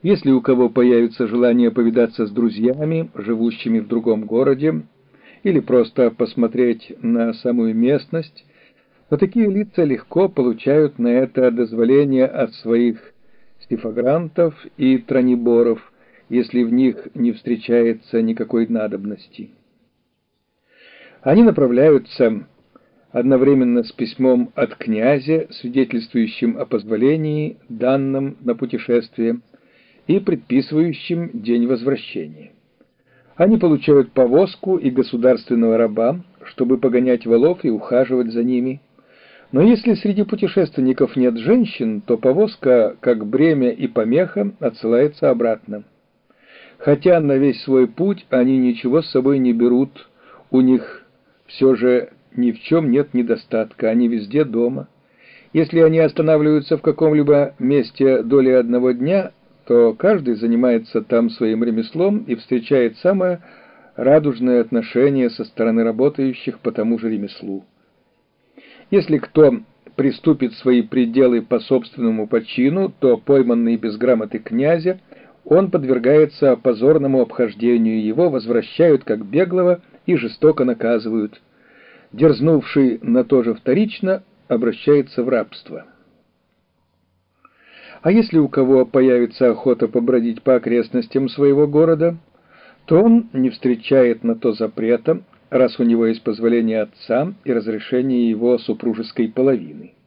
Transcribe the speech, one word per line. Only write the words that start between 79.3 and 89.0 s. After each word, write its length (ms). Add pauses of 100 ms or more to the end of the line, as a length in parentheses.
и 100
жестоко 500
наказывают. 760 (720)
Дерзнувший 920
на 220
то 180
же 120
вторично 680 (240)
обращается 800
в 40
рабство. 580 (2250)
А 100
если 260
у 100
кого 380
появится 640